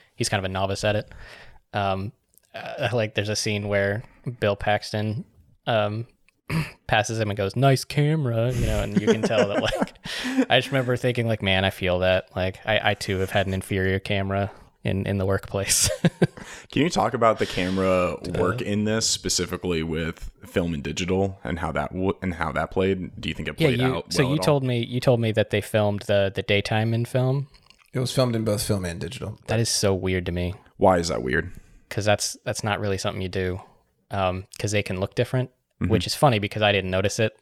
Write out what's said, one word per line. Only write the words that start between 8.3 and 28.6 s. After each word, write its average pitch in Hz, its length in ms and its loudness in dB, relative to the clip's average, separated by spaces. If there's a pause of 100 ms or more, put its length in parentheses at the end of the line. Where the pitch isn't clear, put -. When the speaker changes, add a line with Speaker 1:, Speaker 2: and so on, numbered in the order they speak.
Speaker 1:
you 120 140 0
know, 107 180 2
and - 160 0
you 107 80 2
can 110 140 4
tell 113 260 2
that, - 160 0
like, - 300 -2 (540)
<laughs> - 20 -20
I 123 80 6
just 127 120 2
remember 127 280 0
thinking, 120 300 0
like, 110 140 0
"Man, 95 220 4
I 95 60 4
feel 90 300 0
that." 92 360 4
Like, 92 300 -2
I, 107 260 2
I - 40 0
too 95 240 -2
have 95 100 -2
had 98 180 0
an 95 60 -2
inferior 95 460 0
camera 98 520 -2 (320)
in, 95 240 -2
in 98 100 0
the 95 80 0
workplace. - 680 0
<laughs> - 800 -2
Speaker 2:
Can 131 80 2
you 170 80 4
talk 110 240 0
about 113 260 4
the 107 60 0
camera 92 760 0
Speaker 1:
Duh. 85 200 -4
Speaker 2:
work 92 200 0
in 104 220 -2
this, 107 240 0
specifically 87 720 -2
with 80 480 -4 (160)
film 85 280 -2
and 71 100 -6
digital, 92 600 -2
and 82 140 -4
how 80 120 -4
that 71 220 -4
w-, 95 280 -2
and 92 120 -4
how 80 180 -4
that 78 180 -2
played? 95 420 0 (100)
Do - 80 -6
you 78 60 -6
think 80 120 -6
it - 140 -8
Speaker 1:
Yeah, 160 80 4
Speaker 2:
played 120 100 2
Speaker 1:
you, 131 160 2
Speaker 2:
out - 160 -8
Speaker 1:
so 147 120 2
Speaker 2:
well 127 80 2
Speaker 1:
you 147 40 2
Speaker 2:
at 160 60 0
all? - 40 -2
Speaker 1:
told 143 200 4
me, 123 180 0
you 123 160 -4
told 120 220 4
me 113 100 2
that 104 200 2
they 104 100 2
filmed 104 400 0
the, 98 340 2
the 95 60 -2
daytime 110 520 2
in 117 120 0
film. 131 420 0 (460)
Speaker 3:
It 127 60 -2
was 123 140 -2
filmed 123 220 2
in 110 80 0
both 107 180 0